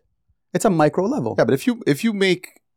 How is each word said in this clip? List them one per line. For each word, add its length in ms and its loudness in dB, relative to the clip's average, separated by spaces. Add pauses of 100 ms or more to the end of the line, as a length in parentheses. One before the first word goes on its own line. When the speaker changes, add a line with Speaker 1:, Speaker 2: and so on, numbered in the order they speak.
(540)
Speaker 1:
It's 120 -2
a 40 6
micro 360 2
level. 320 -4
Speaker 2:
Yeah, 80 4
but 100 2
if 100 -6
you, 220 -2
if 160 0
you 100 0
make 460 -2 (180)